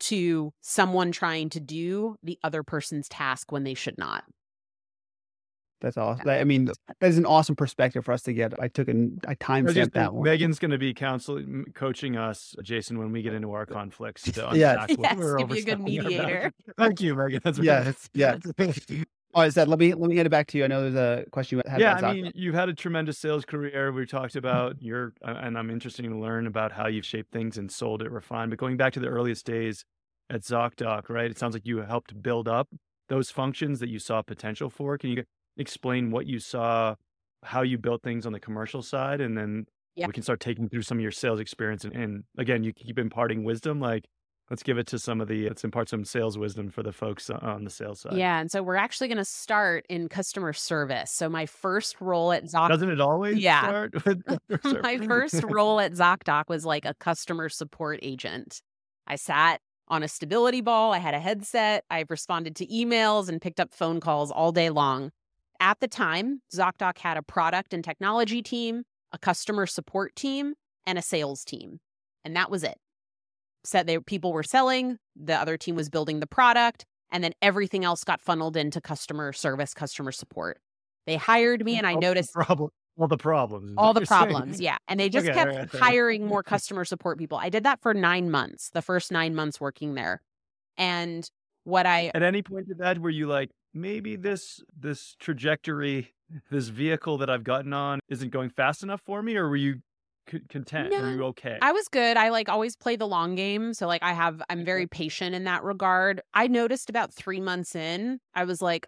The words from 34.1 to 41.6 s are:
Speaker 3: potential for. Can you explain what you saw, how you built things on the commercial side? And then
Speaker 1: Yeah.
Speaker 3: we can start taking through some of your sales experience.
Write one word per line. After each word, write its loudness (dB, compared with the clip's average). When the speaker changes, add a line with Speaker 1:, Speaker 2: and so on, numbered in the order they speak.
Speaker 3:
potential -8
for. -6
Can -4
you -4
explain -2
what -2
you -4
saw, 0
how -2
you 0
built -2
things -6
on -6
the -10
commercial -8
side? -4
And -2
then -4
Speaker 1:
Yeah. -4
Speaker 3:
we -4
can -6
start -2
taking -4
through -6
some -4
of -2
your -2
sales -2
experience. -6